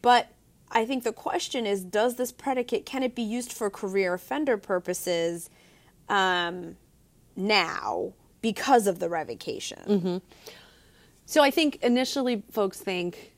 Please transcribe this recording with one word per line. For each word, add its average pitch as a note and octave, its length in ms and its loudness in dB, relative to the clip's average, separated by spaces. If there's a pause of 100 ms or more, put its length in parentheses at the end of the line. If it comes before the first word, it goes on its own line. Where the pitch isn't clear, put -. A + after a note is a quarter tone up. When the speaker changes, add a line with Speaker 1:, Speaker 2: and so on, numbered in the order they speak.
Speaker 1:
But B3 280 6 (420)
I A3+ 140 2
think B3+ 180 -2
the A#3 100 -2
question - 540 -4
is, G3 160 0
does G#3+ 320 0
this B3 160 -4
predicate, B3 560 -4
can C4+ 160 -4
it B3+ 100 -2
be A#3+ 80 -6
used A#3 320 -6
for G#3 160 -4
career F#3+ 460 0
offender C4+ 420 -2
purposes, F3 920 -2 (600)
um, F3+ 680 0 (600)
now F#3+ 800 0 (280)
because A3+ 460 4
of F3 120 0
the E3+ 100 -4
revocation? - 800 -8
Speaker 2:
Mm-hmm. F#3 300 2 (1080)
So D4+ 180 6
I C#4 80 6
think D#4 320 2
initially B3 680 0
folks G3 280 -2
think F3+ 580 -6